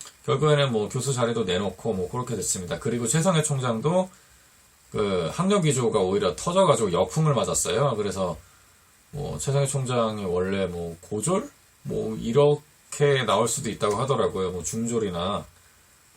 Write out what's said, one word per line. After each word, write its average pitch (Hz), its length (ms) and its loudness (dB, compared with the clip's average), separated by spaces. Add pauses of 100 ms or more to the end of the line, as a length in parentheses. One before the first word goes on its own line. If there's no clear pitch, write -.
(260)
결국에는 139 460 4
뭐, 104 180 0
교수 131 240 -2
자리도 117 320 0
내놓고 95 480 -2
뭐, 92 160 -4
그렇게 120 260 -4
됐습니다. 90 440 -4
그리고 117 280 -2
최성해 160 340 2
총장도 139 680 0 (840)
그 92 420 0
학력 190 320 2
위조가 120 340 2
오히려 95 360 2
터져가지고 147 580 2
역풍을 156 400 2
맞았어요. 110 640 0
그래서 95 420 -2 (760)
뭐, 139 280 -8
최성해 139 260 0
총장이 113 600 -2
원래 92 420 0
뭐, 85 340 -8
고졸? 185 480 -2 (340)
뭐, 110 340 -4
이렇게 143 1080 2
나올 104 220 2
수도 - 240 -4
있다고 101 260 0
하더라고요. 101 540 0
뭐, 90 120 -6
중졸이나 101 840 -2 (720)